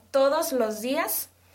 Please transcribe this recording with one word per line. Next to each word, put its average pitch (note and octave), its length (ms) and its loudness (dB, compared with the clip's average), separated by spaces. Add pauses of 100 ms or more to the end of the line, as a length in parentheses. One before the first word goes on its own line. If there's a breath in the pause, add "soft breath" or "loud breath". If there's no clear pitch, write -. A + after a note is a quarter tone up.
(120)
todos C#4+ 420 2
los G#3+ 280 -2
días, D4 480 -4 (260 soft breath)